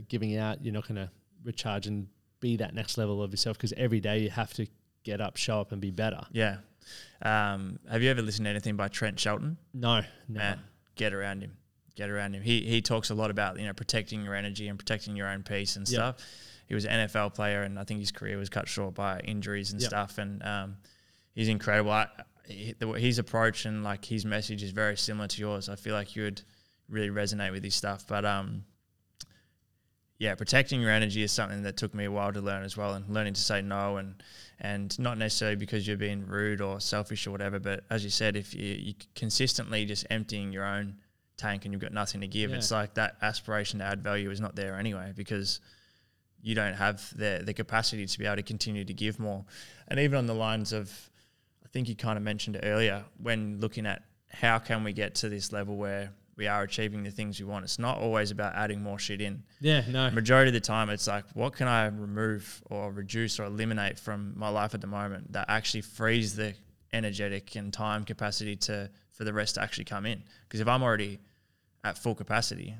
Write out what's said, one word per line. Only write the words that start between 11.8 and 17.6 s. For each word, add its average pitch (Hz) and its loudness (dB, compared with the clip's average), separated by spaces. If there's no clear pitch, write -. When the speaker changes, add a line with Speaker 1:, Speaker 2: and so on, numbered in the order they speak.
Speaker 2:
Get 101 -4
around 101 -2
him. 98 -6
He, 110 4
he 113 4
talks 110 2
a 110 0
lot 107 2
about, 98 0
you 104 -4
know, 101 -4
protecting 107 -2
your 101 -4
energy 101 -4
and 98 -6
protecting 104 -4
your 98 -2
own 98 -4
peace 101 -2
and 98 -4
Speaker 1:
Yeah. 123 2
Speaker 2:
stuff. - -14
He - -4
was 107 0
an 107 -2
N 113 4
F 107 0
L 104 4
player, 101 0